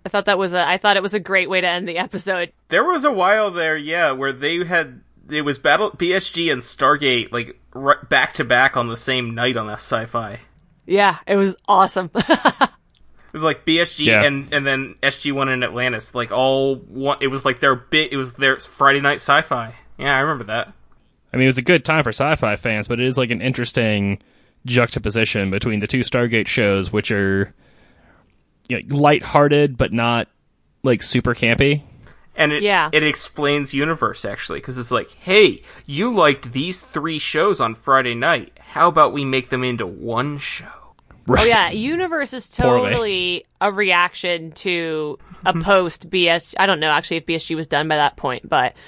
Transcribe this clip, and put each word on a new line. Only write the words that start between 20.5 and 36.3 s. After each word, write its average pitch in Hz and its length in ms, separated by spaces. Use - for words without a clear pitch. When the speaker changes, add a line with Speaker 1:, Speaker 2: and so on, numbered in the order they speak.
Speaker 3:
I - 40
mean, 127 80
it 135 40
was 127 100
a 127 40
good 165 220
time 156 180
for 123 80
Sci-Fi 135 460
fans, 107 320
but 120 100
it 123 80
is, 131 120
like, 123 120
an 113 120
interesting 110 760
juxtaposition 113 840
between 104 300
the 104 60
two 131 140
Stargate 120 480
shows, 98 440
which 104 200
are, 98 420
you 123 140
know, 143 140
lighthearted, 147 800
but 123 160
not, 117 340
like, 123 200
super 120 320
campy. 139 480
Speaker 2:
And 151 180
it, 151 120
Speaker 1:
Yeah. 180 280
Speaker 2:
it 151 120
explains 143 720
universe, 147 500
actually, 101 360
'cause 127 180
it's 117 120
like, 120 200
"Hey, 185 420
you 165 240
liked 147 420